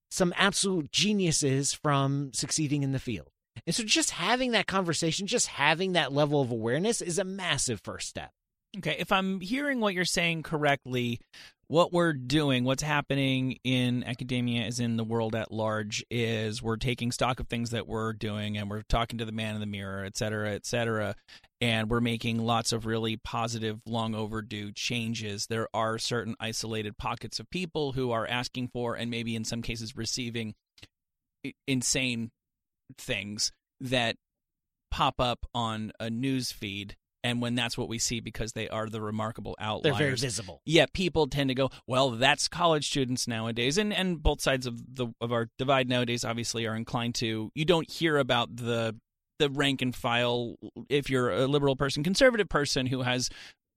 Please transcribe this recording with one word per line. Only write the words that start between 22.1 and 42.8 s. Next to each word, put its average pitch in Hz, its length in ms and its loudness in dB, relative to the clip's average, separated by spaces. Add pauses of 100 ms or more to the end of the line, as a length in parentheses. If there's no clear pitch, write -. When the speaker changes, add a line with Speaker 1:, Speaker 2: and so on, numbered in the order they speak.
Speaker 2:
lots 113 340 2
of 113 140 -2
really 113 300 0
positive, 113 720 -4
long 113 280 0
overdue 107 560 -6
changes. 110 760 -4
There 113 280 -2
are 113 240 0
certain 113 400 -2
isolated 110 580 -4
pockets 117 440 -6
of 110 100 -16
people 156 420 -2
who 127 200 0
are 113 140 0
asking 123 420 -4
for 120 260 -4
and 117 160 -4
maybe 117 240 -4
in 113 100 -4
some 117 180 -4
cases 113 340 -8
receiving 113 580 -4 (920)
i-, 139 80 -8 (140)
insane 127 640 0 (680)
things 104 520 -4 (300)
that 123 360 0 (720)
pop 143 300 0
up 123 340 0
on 110 460 -2
a 113 100 -4
news 127 420 -2
feed, 101 440 -8 (260)
and 120 200 0
when 120 120 0
that's 120 220 0
what 113 120 -4
we 113 100 -6
see 120 220 -2
because 110 320 -6
they 113 160 -6
are 110 200 -2
the 110 120 -6
remarkable 107 580 -4
Speaker 1:
They're 104 80 -6 (160)
very 151 100 4
Speaker 2:
outliers. 131 300 0
Speaker 1:
visible. 110 420 -6
Speaker 2:
Yeah, 151 280 6
people 160 340 2
tend 139 240 0
to 127 40 -2
go, 131 160 0 (160)
"Well, 127 260 2
that's 131 360 2
college 160 400 2